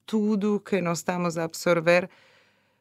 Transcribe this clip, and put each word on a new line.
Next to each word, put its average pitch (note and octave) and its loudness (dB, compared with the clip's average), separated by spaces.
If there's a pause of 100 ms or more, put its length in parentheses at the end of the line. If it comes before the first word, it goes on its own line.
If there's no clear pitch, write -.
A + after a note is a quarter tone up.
tudo G#3 0
o G3+ -4
que G3 -2
nós E3+ -2
estamos F3 -4
a E3 -4
absorver E3+ 2 (720)